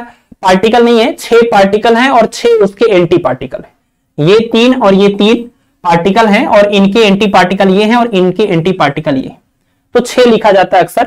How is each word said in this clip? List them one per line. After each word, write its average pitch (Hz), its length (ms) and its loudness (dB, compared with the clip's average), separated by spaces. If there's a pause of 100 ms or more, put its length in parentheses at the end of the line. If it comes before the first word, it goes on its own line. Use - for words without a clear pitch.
(420)
particle 226 420 2
नहीं 233 160 2
है, 269 120 -2
छह - 240 -4
particle 226 600 2
हैं 254 140 0
और 233 160 2
छह - 220 -4
उसके 214 420 0
एंटी 175 280 0
पार्टिकल 131 400 -8
है। - 140 -20 (540)
ये 202 120 4
तीन 226 360 0
और 208 200 2
ये 196 140 2
तीन 202 280 0 (480)
particle 190 420 0
हैं 220 200 0
और 208 260 2
इनके 196 280 0
एंटी 202 260 2
पार्टिकल 190 420 0
ये 196 160 2
हैं 226 120 0
और 233 100 0
इनके 185 360 -2
एंटी 180 300 -2
पार्टिकल 151 440 -4
ये 131 120 -8
हैं। - 140 -20 (520)
तो 247 60 2
छह 247 240 0
लिखा 220 280 2
जाता 190 240 0
है 180 60 2
अक्सर, 196 240 -4